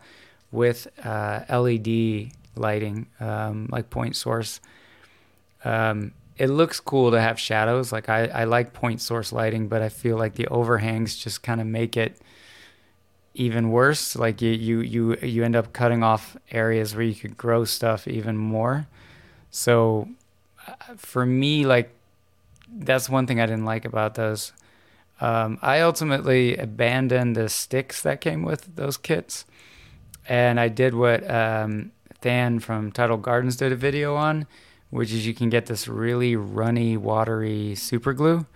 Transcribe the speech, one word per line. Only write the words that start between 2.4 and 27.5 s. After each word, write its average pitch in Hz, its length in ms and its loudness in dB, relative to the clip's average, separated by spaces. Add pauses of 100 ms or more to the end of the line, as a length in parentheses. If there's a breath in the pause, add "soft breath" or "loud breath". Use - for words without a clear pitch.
lighting, 107 520 -4 (120)
um, 107 520 -6
like 120 180 -6
point 120 260 -6
source. 117 460 -4 (1040 soft breath)
Um, 113 460 0 (260)
it 131 100 2
looks 156 320 2
cool 127 320 4
to 113 80 6
have 113 200 2
shadows. 117 520 0
Like, 110 160 -6
I, 113 200 2
I 117 160 -2
like 117 300 2
point - 280 -2
source 117 320 -4
lighting, 110 340 -2
but 110 140 0
I 110 80 -2
feel 113 280 -2
like 110 180 -2
the 117 120 -4
overhangs 113 720 0
just - 260 -10
kinda 113 220 -2
make 113 320 -2
it 113 220 -2 (1160 loud breath)
even 113 380 0
worse. 131 440 4
Like, 113 260 0
you, 113 100 4
you, 113 300 0
you, 113 360 0
you 117 260 -2
end 117 120 2
up 113 180 0
cutting 117 300 2
off 110 340 2 (140)
areas 113 440 0
where 110 100 -2
you 110 100 -2
could 107 220 -14
grow 117 280 2
stuff 110 420 -2
even 110 300 -4
more. 110 500 -2 (680 soft breath)
So, 113 540 4 (580)
uh, - 60 -16 (240)
for - 280 -2
me, 139 400 4
like, 123 240 4 (800)
that's 135 400 0
one 131 160 2
thing 120 140 0
I 117 60 4
didn't 110 180 -2
like 110 220 -4
about 110 300 -2
those. 107 360 -4 (680 soft breath)
Um, 113 400 0
I 139 180 2
ultimately 139 800 2
abandoned 123 800 0
the 110 100 2
sticks - 540 -4